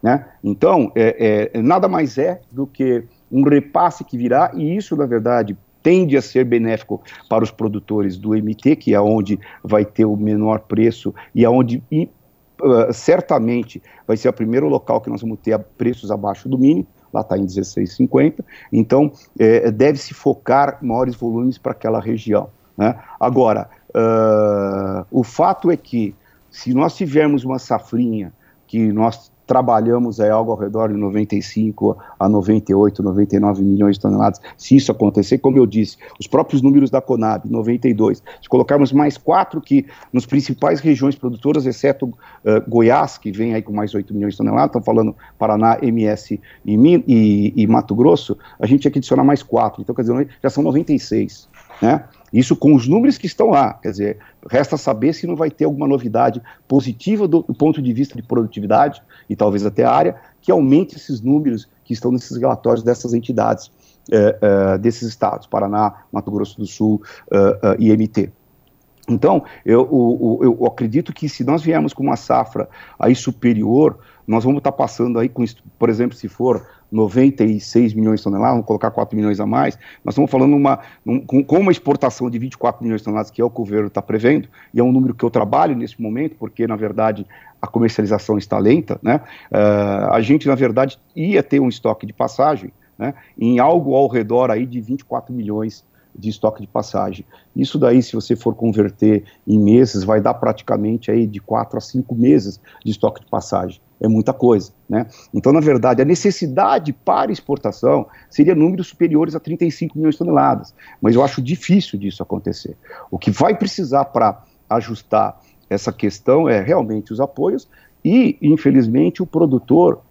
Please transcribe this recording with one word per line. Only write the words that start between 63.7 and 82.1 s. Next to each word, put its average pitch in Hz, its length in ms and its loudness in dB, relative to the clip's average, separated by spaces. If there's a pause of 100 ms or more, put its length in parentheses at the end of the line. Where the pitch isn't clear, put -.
é, 104 300 2
é, 98 380 2
desses 113 300 -2
estados, - 380 -6
Paraná, 104 480 -2 (160)
Mato - 220 -8
Grosso 98 260 -6
do 107 80 -8
Sul, 107 360 -2 (280)
é, 101 60 2
é, 98 420 2
e 110 140 4
M 107 160 2
T. 95 240 -4 (760)
Então, 143 360 2 (200)
eu, 117 180 4
o, 123 560 0
o, 135 60 0
eu 120 220 2
acredito 117 460 -2
que - 160 -8
se - 160 -8
nós 151 180 -2
viermos 156 300 -2
com - 100 -8
uma 139 140 -2
safra - 520 -4 (300)
aí 120 160 2
superior, 120 840 0 (280)
nós 110 160 0
vamos 135 200 0
tá 139 100 -2
passando 123 460 -2
aí 120 100 0
com, 123 160 -4 (340)
por 117 120 2
exemplo, 120 260 -2
se - 100 -14
for 127 400 -2 (240)
noventa 113 540 2
e 107 160 0
seis 117 320 0
milhões 110 280 0
de - 40 -20
toneladas, 104 300 0
vamos 113 120 -4
colocar 110 240 -2
quatro 110 240 -6
milhões 104 260 -2
a 104 60 -4
mais, 127 300 -2 (260)
nós - 120 -6
estamos - 160 2
falando 135 260 4
uma, 139 220 2 (260)
um, 120 160 -2
com, 135 240 0
com 151 140 2
uma 190 140 2
exportação 139 580 -2